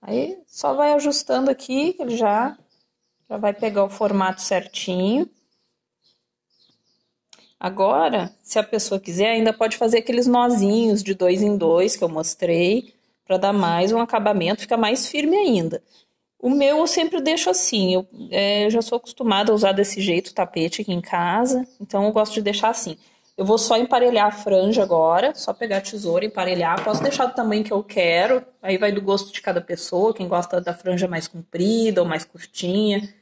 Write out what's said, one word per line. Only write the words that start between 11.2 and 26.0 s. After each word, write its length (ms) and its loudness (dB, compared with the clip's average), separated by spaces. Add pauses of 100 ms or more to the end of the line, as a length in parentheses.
em 120 2
dois 400 2
que 80 -4
eu 60 2
mostrei, 880 0 (280)
pra 140 0
dar 160 2
mais 380 2
um 100 2
acabamento, 600 0
fica 140 -2
mais 300 0
firme 320 0
ainda. 460 0 (560)
O 100 -2
meu 300 2
eu 80 2
sempre 340 -2
deixo 300 0
assim, 420 0
eu, 140 0 (240)
é, 340 0
eu 60 2
já 100 2
sou 140 -4
acostumada 560 0
a 40 4
usar 180 2
desse 280 0
jeito 280 -2
o 40 -20
tapete 480 -4
aqui 100 -6
em 80 -2
casa, 640 -2 (160)
então 260 -2
eu 60 2
gosto 220 0
de 80 -4
deixar 280 0
assim. 280 -6 (400)
Eu 80 -2
vou 120 4
só 200 2
emparelhar 500 2
a 40 2
franja 520 2
agora, 500 2
só 200 -6
pegar 240 -4
a 40 -2
tesoura 440 -4